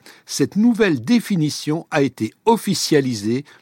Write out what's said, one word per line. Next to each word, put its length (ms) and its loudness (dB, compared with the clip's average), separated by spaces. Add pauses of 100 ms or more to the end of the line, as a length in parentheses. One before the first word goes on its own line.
(260)
cette 300 -4
nouvelle 480 2
définition 880 -2
a 120 2
été 300 -4 (120)
officialisée 960 0 (180)